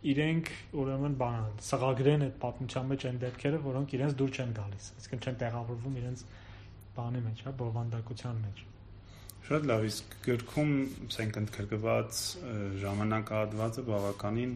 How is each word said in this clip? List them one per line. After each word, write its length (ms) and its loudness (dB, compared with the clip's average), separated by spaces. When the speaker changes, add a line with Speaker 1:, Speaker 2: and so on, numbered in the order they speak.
Speaker 1:
իրենք, 480 4
ուրեմն, 420 2
բան, 340 2
սղագրեն 640 6
այդ 120 -2
պատմության 520 -2
մեջ 180 0
այն 140 0
դեպքերը, 400 0
որոնք 340 0
իրենց 220 2
դուր 160 4
չեն 220 -2
գալիս, 360 -6
այսինքն՝ 320 -6
չեն 160 -2
տեղավորվում 580 -2
իրենց 280 -4
բանի 320 -2
մեջ, 200 -4
հա, 120 -6
բովանդակության 840 -2
մեջ։ 220 -4
Speaker 2:
Շատ 240 2
լավ, 180 6
իսկ 380 -2
գրքում, 520 2
ասենք, 380 -2
ընդգրկված, 800 0
ը, 160 -6
ժամանակահատվածը 1040 0
բավականին 720 0